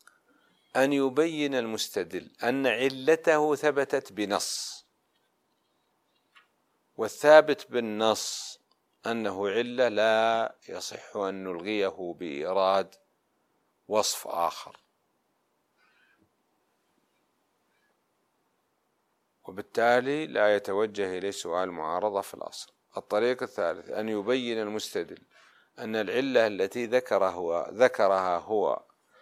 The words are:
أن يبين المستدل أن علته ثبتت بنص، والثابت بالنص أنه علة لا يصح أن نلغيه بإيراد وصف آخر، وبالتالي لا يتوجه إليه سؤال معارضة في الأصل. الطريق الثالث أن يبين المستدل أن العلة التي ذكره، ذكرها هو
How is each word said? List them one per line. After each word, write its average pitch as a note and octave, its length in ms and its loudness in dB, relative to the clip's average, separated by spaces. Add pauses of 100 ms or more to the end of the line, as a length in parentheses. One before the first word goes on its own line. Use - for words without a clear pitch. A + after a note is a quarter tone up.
(760)
أن C3+ 160 4
يبين C#3+ 640 0
المستدل G#2 760 -4 (120)
أن C3+ 240 0
علته C#3+ 880 2
ثبتت C3+ 580 0
بنص، - 760 -4 (2000)
والثابت D3 760 6
بالنص A2 880 -2 (480)
أنه G2+ 420 -2
علة A#2+ 400 0
لا A2 680 2 (140)
يصح - 480 -12
أن G2 280 -4
نلغيه F#2 720 -4
بإيراد F#2 760 0 (920)
وصف - 400 0
آخر، - 520 -4 (4000)
وبالتالي B2 840 0
لا G#2 300 2
يتوجه G2+ 640 -2
إليه G2 120 -4
سؤال F2+ 400 -4
معارضة F2+ 500 -2
في - 140 -10
الأصل. - 380 -14 (240)
الطريق B2 460 0
الثالث F2+ 480 -4
أن G#2+ 180 -4
يبين A2+ 500 -2
المستدل G#2 600 -6 (600)
أن A2 180 -6
العلة A#2 500 2
التي G#2 400 -2
ذكره، F#2 840 0
ذكرها F#2+ 680 2
هو F#2 440 -2 (400)